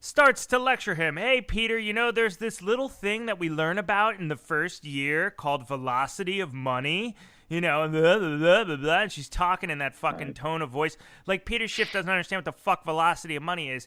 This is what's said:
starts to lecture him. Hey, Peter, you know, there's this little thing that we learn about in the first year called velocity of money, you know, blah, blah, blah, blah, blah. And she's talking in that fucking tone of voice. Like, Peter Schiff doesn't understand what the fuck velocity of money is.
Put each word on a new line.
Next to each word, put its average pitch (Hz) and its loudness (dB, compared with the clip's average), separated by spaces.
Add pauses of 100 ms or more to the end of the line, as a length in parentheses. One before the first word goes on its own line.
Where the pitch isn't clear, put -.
starts - 4
to 247 2
lecture 254 0
him. 156 0
Hey, 247 2
Peter, 226 -2
you 214 -4
know, 233 0
there's 220 0
this 220 -6
little 240 0
thing 214 -4
that 214 -4
we 175 -2
learn 160 0
about 208 0
in 175 -4
the 151 -2
first 160 -4
year 147 0
called 143 -4
velocity 135 -2
of 170 -4
money, 135 -2 (320)
you 165 -2
know, 156 2
blah, 160 6
blah, 165 0
blah, 175 6
blah, 165 -4
blah. 151 2
And 208 0
she's 143 -12
talking 180 0
in 151 -4
that 139 -4
fucking 143 -4
tone 160 -4
of 143 -6
voice. 151 -2 (300)
Like, 190 -2
Peter 226 -4
Schiff - -2
doesn't 185 -2
understand 190 -2
what 165 -6
the - -20
fuck - 0
velocity 165 0
of 143 -6
money 165 -6
is. 127 -8